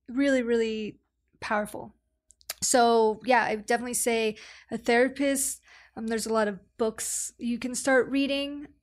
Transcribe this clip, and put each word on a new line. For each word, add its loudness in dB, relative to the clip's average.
really, 2
really -2
powerful. -4
So 4
yeah, 4
I -2
would -10
definitely -2
say 0
a -8
therapist. 0
Um, -8
there's -2
a -2
lot 2
of -6
books -4
you -4
can -6
start 2
reading. -2